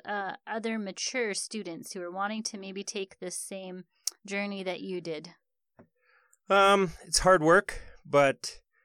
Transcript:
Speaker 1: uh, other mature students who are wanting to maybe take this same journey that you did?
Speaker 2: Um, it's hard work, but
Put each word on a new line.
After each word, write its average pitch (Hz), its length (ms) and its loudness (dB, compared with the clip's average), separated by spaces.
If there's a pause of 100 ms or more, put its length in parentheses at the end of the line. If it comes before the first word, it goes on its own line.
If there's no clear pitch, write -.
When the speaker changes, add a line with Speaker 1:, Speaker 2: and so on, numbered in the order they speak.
Speaker 1:
uh, 196 300 -4 (120)
other 226 320 -4
mature 208 560 -4
students 180 580 -8
who 190 100 -10
are 175 100 -8
wanting 208 320 -4
to 214 140 -6
maybe 190 260 -10
take - 340 -8
this 180 180 -8
same 185 460 -10 (420)
journey 202 380 -6
that 180 180 -6
you 185 200 -6
did? 165 340 -10 (1120)
Speaker 2:
Um, 196 440 6 (120)
it's - 140 0
hard 185 240 6
work, 170 400 6 (260)
but 139 520 2 (240)